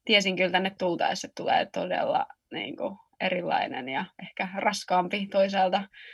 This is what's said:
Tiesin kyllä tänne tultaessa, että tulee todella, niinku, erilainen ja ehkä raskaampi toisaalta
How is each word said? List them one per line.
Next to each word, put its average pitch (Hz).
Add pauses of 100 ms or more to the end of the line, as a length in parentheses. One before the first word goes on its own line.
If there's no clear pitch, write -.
Tiesin 196
kyllä 185
tänne 190
tultaessa, 180
että -
tulee -
todella, - (260)
niinku, - (220)
erilainen 180
ja 135 (180)
ehkä 190
raskaampi 196
toisaalta 196 (320)